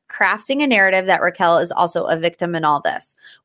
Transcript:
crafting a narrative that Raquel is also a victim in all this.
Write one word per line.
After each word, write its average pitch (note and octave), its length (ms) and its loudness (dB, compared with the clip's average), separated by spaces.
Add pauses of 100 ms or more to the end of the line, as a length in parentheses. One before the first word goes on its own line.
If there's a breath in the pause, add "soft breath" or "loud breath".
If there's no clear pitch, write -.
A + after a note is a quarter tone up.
crafting G#3+ 540 -2
a C#4+ 40 2
narrative F#3+ 400 2
that F3+ 140 2
Raquel F3 360 2
is E3+ 160 0
also E3+ 320 -2
a E3 100 0
victim E3+ 400 -4
in D#3+ 80 -2
all D3+ 160 2
this. - 380 -6 (280 loud breath)